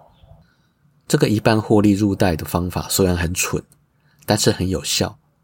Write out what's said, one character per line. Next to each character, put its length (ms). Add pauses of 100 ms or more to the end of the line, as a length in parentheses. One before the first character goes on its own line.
(1080)
这 100
个 120
一 100
半 220
获 200
利 100
入 240
袋 200
的 100
方 240
法 200
虽 160
然 100
很 180
蠢， 280 (640)
但 120
是 140
很 160
有 160
效， 360 (240)